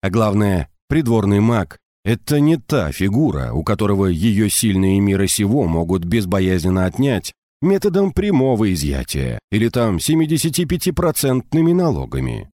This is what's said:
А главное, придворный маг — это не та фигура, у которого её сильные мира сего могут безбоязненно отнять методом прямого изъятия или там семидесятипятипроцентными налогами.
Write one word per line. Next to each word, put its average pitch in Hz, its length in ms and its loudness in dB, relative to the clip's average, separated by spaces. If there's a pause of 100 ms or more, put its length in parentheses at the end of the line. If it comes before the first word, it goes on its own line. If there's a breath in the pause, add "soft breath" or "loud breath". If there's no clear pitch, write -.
А 98 80 -2
главное, 101 600 0 (200)
придворный 113 500 2
маг — 110 400 0 (240)
это 113 380 0
не 156 160 4
та 110 340 -2
фигура, 92 640 0
у 76 100 -2
которого 101 440 0
её 101 420 2
сильные 95 500 2
мира 98 280 2
сего 107 380 0
могут 82 380 0
безбоязненно 92 840 0
отнять 113 480 -2 (280)
методом 190 500 0
прямого 131 640 0
изъятия 67 680 -4 (100)
или 110 200 0
там 110 300 -2
семидесятипятипроцентными 160 1700 0
налогами. 113 840 -2